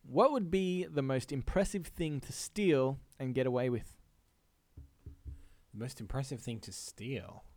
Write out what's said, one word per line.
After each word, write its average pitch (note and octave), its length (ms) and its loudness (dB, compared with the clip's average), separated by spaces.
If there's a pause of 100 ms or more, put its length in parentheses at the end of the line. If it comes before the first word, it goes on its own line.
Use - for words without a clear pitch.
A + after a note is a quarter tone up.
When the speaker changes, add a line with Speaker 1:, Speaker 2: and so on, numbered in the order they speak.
Speaker 1:
What F3+ 260 6
would G3+ 200 0
be F3+ 340 2
the D3 160 0
most C3+ 300 0
impressive F#3 560 0
thing D3+ 340 -2
to - 120 -12
steal C#3 680 4 (200)
and B2+ 140 -2
get B2+ 140 2
away B2 220 2
with? A2+ 240 -2 (1800)
Speaker 2:
The G2+ 60 -10
most B2+ 220 -8
impressive C3 400 -4
thing A2+ 200 -6
to - 120 -14
steal? - 720 -10 (140)